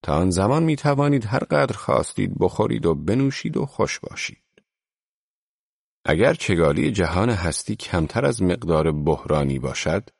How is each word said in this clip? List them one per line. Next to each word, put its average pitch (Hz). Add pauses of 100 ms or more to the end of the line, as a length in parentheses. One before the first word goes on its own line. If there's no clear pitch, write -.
تا 73
آن 90
زمان 104
می‌توانید 143
هر 107
قدر 147
خواستید -
بخورید -
و 82
بنوشید 131
و -
خوش -
باشید. - (1600)
اگر 104
چگالی 82
جهان 92
هستی 90
کمتر 90
از 117
مقدار 82
بحرانی 73
باشد 73 (100)